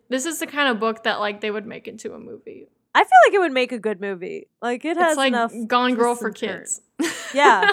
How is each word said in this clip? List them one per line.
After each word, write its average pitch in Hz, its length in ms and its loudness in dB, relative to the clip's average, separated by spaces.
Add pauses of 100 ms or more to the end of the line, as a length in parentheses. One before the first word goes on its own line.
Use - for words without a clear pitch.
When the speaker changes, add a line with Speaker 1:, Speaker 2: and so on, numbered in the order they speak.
Speaker 1:
this 254 160 -2
is 330 140 -6
the 330 80 -6
kind 285 220 0
of 233 100 0
book 226 240 -2
that, 220 160 -2
like, 208 220 -6
they 214 100 -6
would 208 160 -8
make - 220 -14
into - 260 -14
a - 60 -18
movie. - 480 -20 (260)
Speaker 2:
I - 80 6
feel - 80 0 (160)
like 403 80 4
it 403 60 4
would 330 120 0
make 254 200 0
a 247 80 -6
good 202 200 -4
movie. 180 460 -10 (160)
Like, 240 220 -4
it 311 120 -4
Speaker 1:
It's 330 40 -2
Speaker 2:
has 320 160 2
Speaker 1:
like 269 160 0
Speaker 2:
enough 233 200 -2 (140)
Speaker 1:
Gone 247 280 2
Girl 240 200 2
Speaker 2:
twists 233 80 -12
Speaker 1:
for 214 60 -4
Speaker 2:
and 196 80 -10
Speaker 1:
kids. - 440 -8 (200)
Speaker 2:
turns. 320 120 -2 (220)
Yeah. 285 380 6